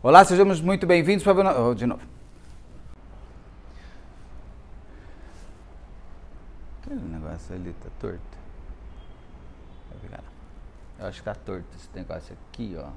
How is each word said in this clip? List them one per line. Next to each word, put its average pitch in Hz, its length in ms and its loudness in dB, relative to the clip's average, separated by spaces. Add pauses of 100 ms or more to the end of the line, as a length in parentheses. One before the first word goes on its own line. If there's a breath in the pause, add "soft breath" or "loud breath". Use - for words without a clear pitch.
Olá, 170 200 12
sejamos 185 380 6
muito 185 240 2
bem-vindos, 175 380 6
por 196 100 6
favor, 190 100 6
não... 131 260 4
oh, 123 40 2
de 113 140 0
novo. - 140 -2 (4000 loud breath)
Aquele 269 180 -8
negócio 80 540 -10
ali 90 180 -8
tá 92 160 -14 (100)
torto. - 380 -10 (1500)
Vai - 120 -16
ficar - 160 -14
lá. - 120 -16 (720)
Eu 98 80 -12
acho - 120 -12
que - 60 -20
tá 107 80 -6
torto 92 420 -10
esse - 200 -18
negócio 85 400 -10 (140)
aqui, 107 280 -10
ó. 71 200 -12